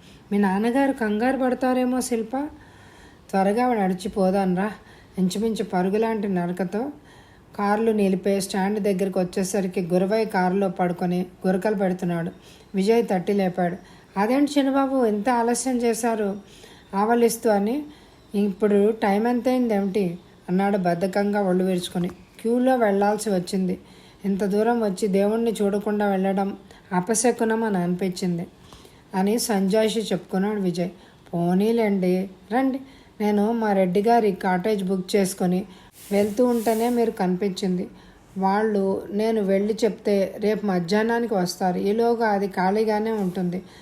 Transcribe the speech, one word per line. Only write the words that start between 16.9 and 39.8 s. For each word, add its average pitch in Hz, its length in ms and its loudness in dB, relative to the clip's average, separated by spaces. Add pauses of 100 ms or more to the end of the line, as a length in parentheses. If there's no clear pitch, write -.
ఆవలిస్తూ?" 226 540 2
అని. 214 340 0 (520)
"ఇప్పుడు 202 560 2
టైమ్ 220 360 0
ఎంతైంది 247 460 0
ఏమిటి?" 196 460 -2 (300)
అన్నాడు 196 280 2
బద్ధకంగా 196 640 0
ఒళ్ళు 185 220 2
విరుచుకొని. 180 440 -2
"క్యూలో 247 680 -2
వెళ్లాల్సి 208 540 2
వచ్చింది. 185 500 -2 (460)
ఇంత 196 180 -2
దూరం 214 380 2
వచ్చి 208 260 -2
దేవుణ్ణి 214 540 2
చూడకుండా 208 480 0
వెళ్ళడం 196 480 0 (360)
అపశకునం 226 720 0
అని 208 140 0
అనిపించింది" 180 720 -2 (680)
అని 202 240 2
సంజాయిషి 214 600 2
చెప్పుకున్నాడు 202 640 -2
విజయ్. 175 280 -2 (440)
"పోనీలేండి, 190 960 2 (240)
రండి. 262 260 0 (420)
నేను 208 300 2
మా 220 200 0
రెడ్డి 190 300 2
గారి 226 300 4
కాటేజ్ 196 520 0
బుక్ 185 320 -2
చేసుకొని 185 500 0 (460)
వెళ్తూ 208 340 2
ఉంటేనే 233 440 0
మీరు 233 220 0
కనిపించింది. 185 760 -2 (500)
వాళ్ళు 196 640 0 (100)
నేను 220 300 0
వెళ్ళి 196 440 0